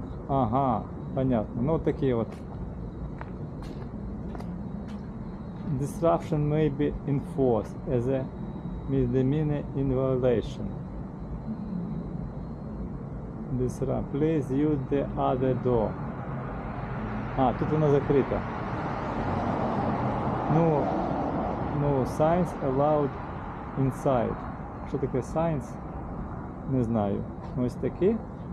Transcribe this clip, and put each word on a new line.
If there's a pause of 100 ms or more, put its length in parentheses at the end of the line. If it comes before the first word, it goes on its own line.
(280)
Ага, (320)
понятно.
Ну,
такі
от. (3500)
Disruption
may
be (160)
enforced (200)
as
a (640)
misdemeanor (140)
in
violation. (3000)
Disrupt.
Please
use (120)
the (120)
other (100)
door. (1500)
А,
тут
вона
закрита. (2250)
Ну, (1000)
no (140)
signs (200)
allowed (720)
inside. (540)
Що
таке
signs? (1000)
Не
знаю. (480)
Ось
такі. (360)